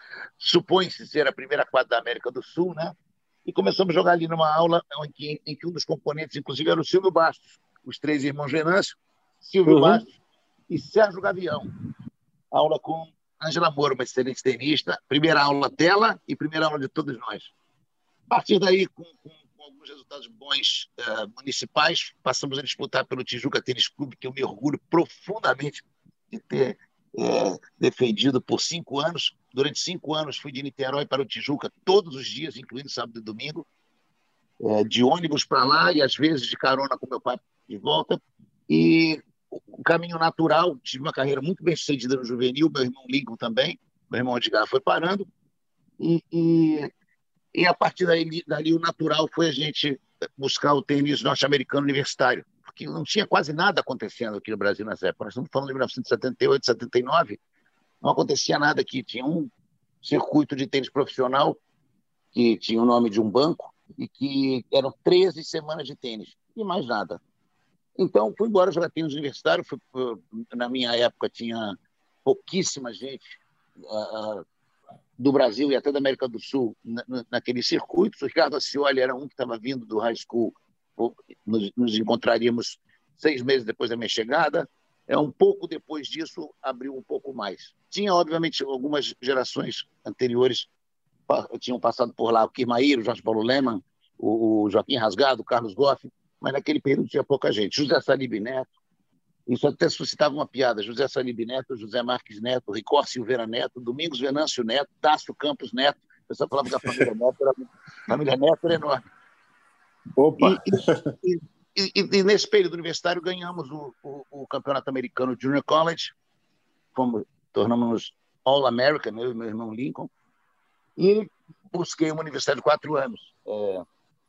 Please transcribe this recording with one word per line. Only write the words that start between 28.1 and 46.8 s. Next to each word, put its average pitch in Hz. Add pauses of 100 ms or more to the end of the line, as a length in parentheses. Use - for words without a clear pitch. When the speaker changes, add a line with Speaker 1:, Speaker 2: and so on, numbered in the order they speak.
Speaker 1:
por 117
cinco 160
anos. 156 (160)
Durante 135
cinco 156
anos 151
fui 143
de 135
Niterói 139
para -
o 135
Tijuca 120 (120)
todos 190
os 131
dias, 120
incluindo 127
sábado 117
e -
domingo, 127 (920)
eh, 107
de 113
ônibus 151
para 127
lá 160
e 151
às 131
vezes 143
de -
carona 135
com 127
meu 123
pai 127 (300)
de 107
volta. 151 (500)
E 160 (460)
o -
caminho 170
natural, 160
tive 131
uma 151
carreira 139
muito 165
bem 160
sucedida 131
no 127
juvenil, 127
meu 139
irmão 123
Lincoln 127
também, 123 (320)
meu 113
irmão 127
Edgar 107
foi 131
parando, 190 (720)
e, 165
e, 165 (640)